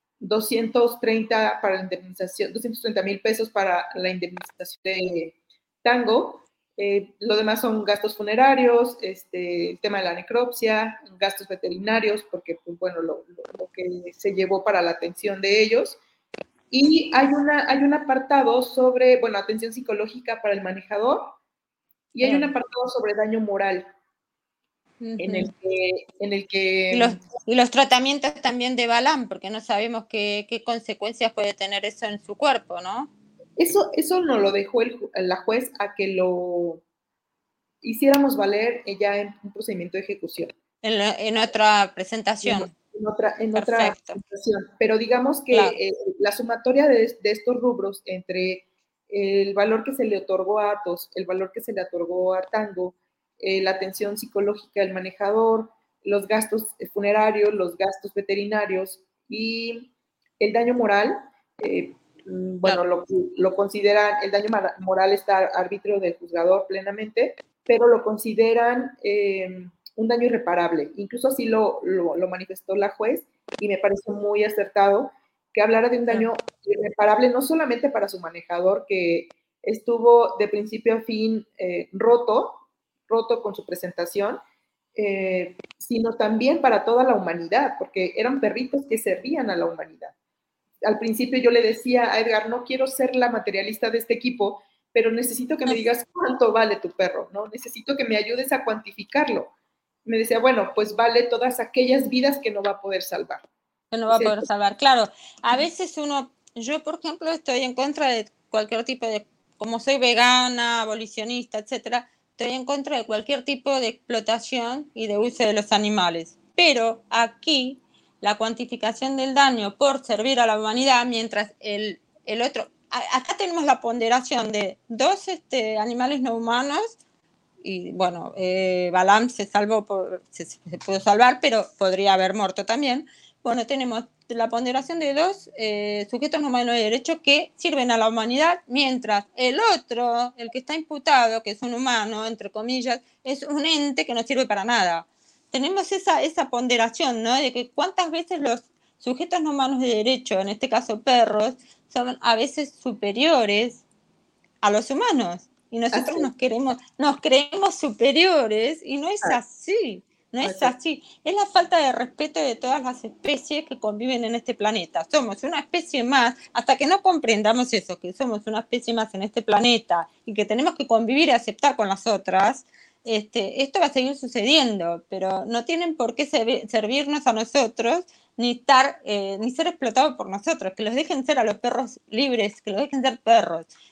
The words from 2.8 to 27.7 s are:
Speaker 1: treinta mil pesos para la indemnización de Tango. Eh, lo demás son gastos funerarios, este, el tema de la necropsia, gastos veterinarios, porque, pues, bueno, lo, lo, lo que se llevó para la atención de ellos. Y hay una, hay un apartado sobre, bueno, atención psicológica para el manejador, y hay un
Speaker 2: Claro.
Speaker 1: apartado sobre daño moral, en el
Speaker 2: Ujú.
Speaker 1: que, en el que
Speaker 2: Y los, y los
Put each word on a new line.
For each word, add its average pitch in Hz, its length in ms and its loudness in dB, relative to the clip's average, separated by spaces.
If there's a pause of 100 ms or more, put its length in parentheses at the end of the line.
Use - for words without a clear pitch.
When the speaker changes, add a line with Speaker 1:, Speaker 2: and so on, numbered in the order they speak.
Speaker 1:
treinta 214 200 -2
mil 196 180 -4
pesos 220 280 -2
para 185 460 0
la 185 160 -4
indemnización 180 760 -10
de 180 500 -4 (480)
Tango. 240 640 0 (320)
Eh, 202 440 -2
lo 214 160 0
demás 214 260 0
son 220 220 0
gastos 208 320 -2
funerarios, 247 840 4
este, 180 720 -6
el 180 100 -12
tema 202 180 -2
de 185 60 -2
la 175 100 -2
necropsia, 220 840 -2 (180)
gastos 196 300 -4
veterinarios, 208 840 -2
porque, - 340 -8
pues, 175 140 -14
bueno, 175 220 -4
lo, 160 280 -6
lo, 175 140 -18 (160)
lo 185 140 -10
que 180 400 -10
se 202 220 -4
llevó 190 280 0
para 196 200 2
la 170 100 0
atención 190 480 -6
de 202 220 4
ellos. 220 360 0 (680)
Y 294 460 4
hay 269 140 6
una, 285 400 2
hay 277 100 2
un 285 160 4
apartado 262 680 2
sobre, 254 580 6
bueno, 220 180 0
atención 220 340 -4
psicológica 226 680 -6
para 208 120 2
el 196 80 -6
manejador, 208 580 -2 (920)
y 240 120 -2
hay 269 80 4
un 277 60 4
Speaker 2:
Claro. 285 120 0
Speaker 1:
apartado 247 380 -4
sobre 214 260 -2
daño 214 260 0
moral, 196 460 -2 (1120)
en 214 340 -6
el 185 120 -2
Speaker 2:
Ujú. 185 160 -12
Speaker 1:
que, 185 280 0 (280)
en 202 160 -4
el 196 120 -4
que 190 460 0
Speaker 2:
Y - 60 0
los, 233 180 4 (300)
y 220 80 0
los 247 160 6